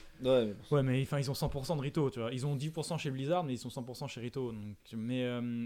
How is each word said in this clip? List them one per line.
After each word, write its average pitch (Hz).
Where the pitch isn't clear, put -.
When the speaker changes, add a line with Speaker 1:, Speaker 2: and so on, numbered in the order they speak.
Speaker 1:
Ouais, 127
mais 104
bon. 120
Speaker 2:
Ouais, 139
mais 131
enfin, 143
ils 139
ont -
cent 139
pour 135
cent 170
de 143
Rito, 139
tu 117
vois. 117
Ils 131
ont 143
dix 143
pour 160
cent 170
chez 151
Blizzard, 139
mais 135
ils 120
sont 117
cent 135
pour 120
cent 147
chez 123
Rito. 123
Donc, 104
mais, 120
euh, 123